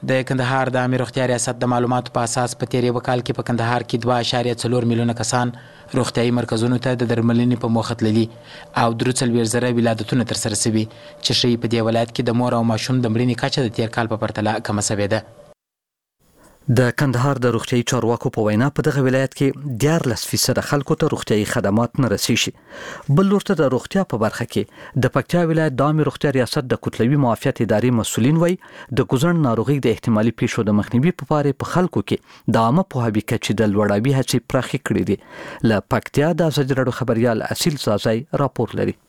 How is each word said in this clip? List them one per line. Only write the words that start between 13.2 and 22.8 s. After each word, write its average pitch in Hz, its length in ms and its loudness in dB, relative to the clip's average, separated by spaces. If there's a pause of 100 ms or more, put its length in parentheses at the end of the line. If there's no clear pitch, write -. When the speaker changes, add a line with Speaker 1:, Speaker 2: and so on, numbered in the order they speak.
Speaker 1:
کچه 135 260 -2
د 98 120 -6
تیر 113 180 -2
کال 113 160 -2
په 104 140 -4
پرتله 107 280 -2 (140)
کمه 101 200 -2
شوې 101 260 -2
ده. 110 100 -4 (1500)
Speaker 2:
د 123 120 4 (100)
کندهار 131 440 0
د 120 120 2
روغتیايي 120 340 0
چارواکو 117 480 0
په 110 80 2
وینا، 107 200 2 (120)
په 117 100 0
دغه 131 160 2
ولایت 131 320 0
کې 135 480 -2
دیارلس 147 480 0
فیصده 110 380 0
خلکو 147 340 0
ته 156 100 2
روغتیايي 104 380 0
خدمات 107 520 0
نه 117 100 2
رسیږي. 113 380 0 (680)